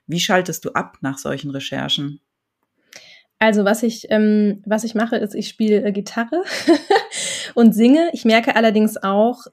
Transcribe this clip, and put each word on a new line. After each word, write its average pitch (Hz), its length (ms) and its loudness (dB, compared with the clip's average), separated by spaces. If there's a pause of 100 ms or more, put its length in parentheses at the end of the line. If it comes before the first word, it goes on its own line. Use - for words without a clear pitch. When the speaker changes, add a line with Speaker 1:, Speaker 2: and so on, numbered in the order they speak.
Speaker 1:
Wie 170 140 -6
schaltest 180 440 -2
du - 60 -8
ab - 320 -8
nach 135 160 -6
solchen 143 320 -8
Recherchen? 139 720 -8 (1200)
Speaker 2:
Also 214 260 2
was 220 180 0
ich, 226 260 -4
ähm, 214 560 2
was 214 200 -2
ich 220 100 -6
mache, 226 220 -2
ist, 214 160 -6
ich - 160 -8
spiele, 214 340 0
äh, 208 80 -2
Gitarre 233 520 -4 (500)
<laughs> - 640 -4
und 233 180 6
singe. 277 400 4
Ich 226 100 -10
merke 226 320 2
allerdings 214 400 2
auch 208 580 0